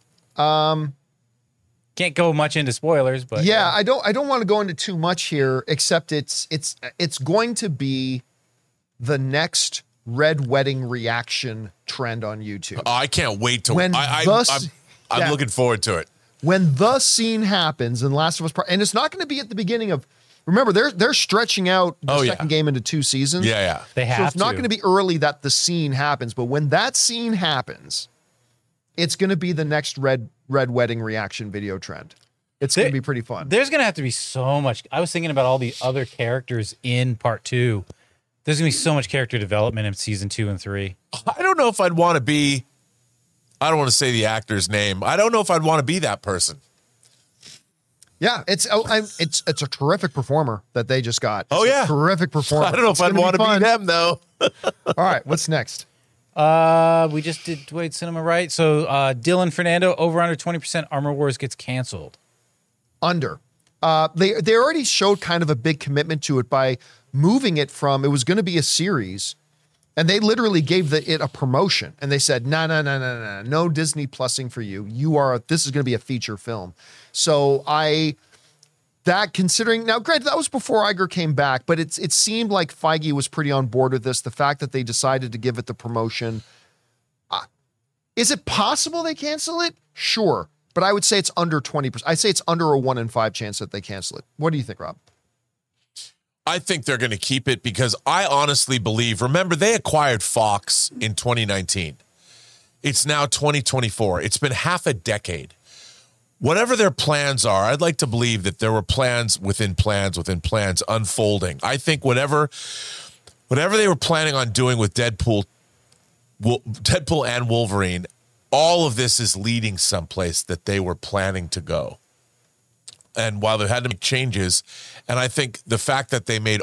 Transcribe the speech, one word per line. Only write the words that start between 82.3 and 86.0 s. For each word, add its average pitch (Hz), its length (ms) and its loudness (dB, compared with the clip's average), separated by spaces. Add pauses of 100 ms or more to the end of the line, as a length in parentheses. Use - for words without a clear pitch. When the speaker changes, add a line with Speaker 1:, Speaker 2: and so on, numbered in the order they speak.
Speaker 1:
like 180 240 0
Feige 156 380 0
was 139 160 -2
pretty 147 220 -2
on 135 160 2
board 127 260 2
with 120 120 -2
this. 127 160 -2
The 123 100 -8
fact 143 300 0
that 139 120 -8
they 131 120 -2
decided 131 480 -2
to 120 60 -8
give 117 200 -2
it - 80 -8
the 117 80 -10
promotion, 113 720 -4 (840)